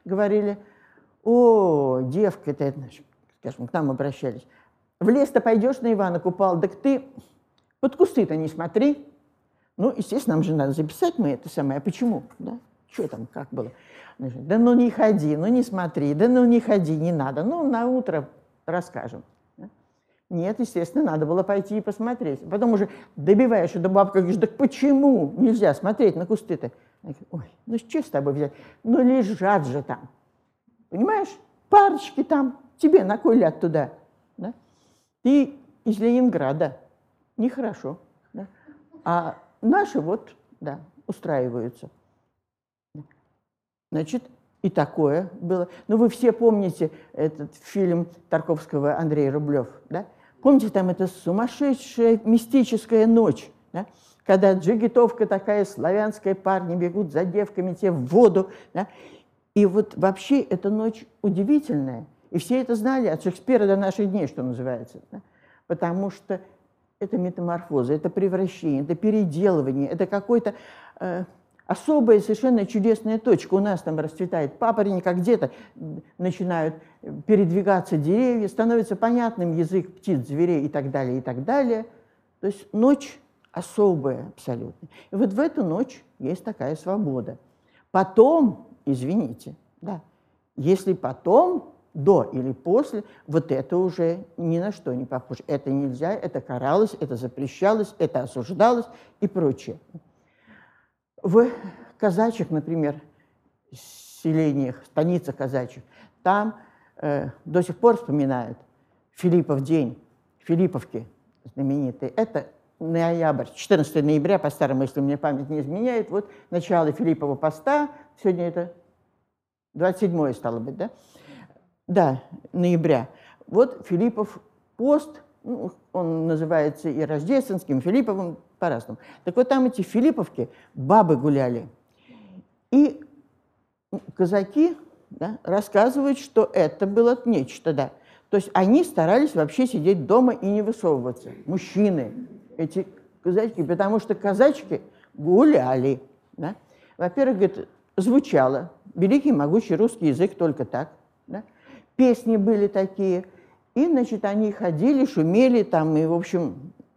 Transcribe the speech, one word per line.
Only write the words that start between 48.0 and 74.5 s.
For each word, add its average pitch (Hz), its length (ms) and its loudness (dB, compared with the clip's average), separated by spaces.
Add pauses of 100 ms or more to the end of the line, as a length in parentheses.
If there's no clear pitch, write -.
Тарковского 156 680 -2
«Андрей 151 320 0
Рублев», 143 380 -2 (220)
да? 180 160 -8 (360)
Помните, 262 280 4
там 185 200 0
эта 180 180 -2
сумасшедшая 233 1160 0
мистическая 226 840 2
ночь, 226 440 2 (220)
да? 185 120 -8 (400)
Когда 190 280 6
джигитовка 226 720 2
такая 202 400 -2
славянская, 196 680 -2
парни 185 400 -2
бегут 175 360 -2
за 160 140 -2
девками, 185 480 -4
те 190 180 -2
в 139 140 -2
воду, 190 440 6 (240)
да? 190 140 -6 (680)
И 208 100 6
вот 208 320 0
вообще 190 440 0
эта 185 280 -4
ночь 220 360 -4 (160)
удивительная. 170 840 0 (240)
И - 100 -6
все 254 220 0
это 240 140 -2
знали 240 320 0
от 156 160 -4
Шекспира 208 440 0
до 196 80 4
наших 196 340 -2
дней, 190 180 -2
что - 160 -10
называется, 123 560 -8 (120)
да? - 100 -16 (460)
Потому 175 440 -4
что - 280 -8 (640)
это 196 160 -4
метаморфоза, 170 760 -2
это 156 160 -2
превращение, 180 760 -2
это 160 120 -4
переделывание, 165 920 0
это 175 160 -4
какой-то, 208 480 -2 (460)
э, 180 260 -6 (400)
особая 233 540 4
совершенно 214 460 0
чудесная 220 520 0
точка. 220 380 0
У 196 40 2
нас 196 220 -2
там 156 180 -4
расцветает 156 580 -6